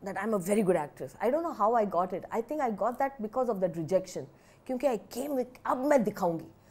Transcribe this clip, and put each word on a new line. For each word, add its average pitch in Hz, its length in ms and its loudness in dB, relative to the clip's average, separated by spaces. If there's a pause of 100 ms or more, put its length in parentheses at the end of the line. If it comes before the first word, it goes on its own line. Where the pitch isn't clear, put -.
that 190 100 -8
I 190 120 -4
am 226 60 0
a 180 140 0
very 208 200 2
good 180 100 4
actress। 147 460 -6
I 226 80 4
don't 330 160 0
know 240 140 -6
how 214 240 4
I 190 60 -4
got 180 220 0
it। 175 120 -6
I 214 160 -4
think 302 200 -4
I 226 160 0
got 247 220 -2
that 277 120 2 (100)
because 247 280 -2
of 220 60 2
that 185 180 0
rejection। 170 500 -2 (440)
क्योंकि 254 200 0
I 240 100 2
came 262 320 -8
with, 254 160 0 (200)
"अब 254 120 2
मैं 269 260 4
दिखाऊंगी।" 180 440 0 (240)